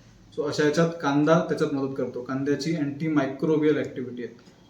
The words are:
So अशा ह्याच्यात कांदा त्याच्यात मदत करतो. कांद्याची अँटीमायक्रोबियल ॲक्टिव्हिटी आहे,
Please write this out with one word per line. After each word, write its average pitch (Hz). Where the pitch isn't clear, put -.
So 147
अशा 151
ह्याच्यात 156
कांदा 151
त्याच्यात 147
मदत 135
करतो. 123
कांद्याची 139
अँटीमायक्रोबियल 147
ॲक्टिव्हिटी 123
आहे, 113